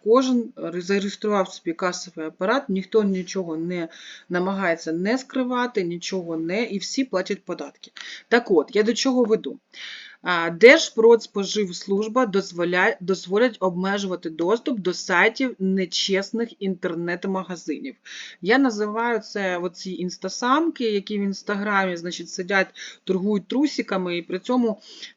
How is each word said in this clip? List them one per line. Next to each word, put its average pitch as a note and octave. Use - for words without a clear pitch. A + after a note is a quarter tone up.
кожен A#3+
ре-, E3+
зареєстрував G3
собі -
касовий F3
апарат, A3
ніхто F#3+
нічого F#3
не E3+
намагається F3+
не G3
скривати, B3
нічого E3+
не, F3
і G3
всі -
платять F#3+
податки. -
Так A#3
от, E3
я G#3
до A3+
чого B3+
веду? G#3
А, E3+
Держпродспоживслужба G#3+
дозволяє, F3+
дозволять F#3+
обмежувати F#3
доступ G#3
до F3+
сайтів G3+
нечесних F#3+
інтернет-магазинів. F3
Я A3
називаю A3
це F#3+
оці F3+
інстасамки, A#3+
які G3+
в G3+
Інстаграмі, G3
значить, F3
сидять, F#3+
торгують F#3+
трусиками G#3+
і E3+
при F#3
цьому, A#3